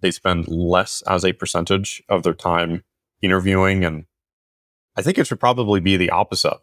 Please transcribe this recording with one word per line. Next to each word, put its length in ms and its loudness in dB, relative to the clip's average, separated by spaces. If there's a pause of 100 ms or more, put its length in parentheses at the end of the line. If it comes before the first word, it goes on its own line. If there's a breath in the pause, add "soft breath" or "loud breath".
they 100 0
spend 380 -2
less 580 0
as 180 0
a 80 2
percentage 760 -4
of 160 0
their 100 2
time 480 -2 (400)
interviewing. 600 2
And 220 -4 (880)
I 60 -4
think 160 0
it 80 2
should 120 -6
probably 400 2
be 180 2
the 140 2
opposite. 520 -2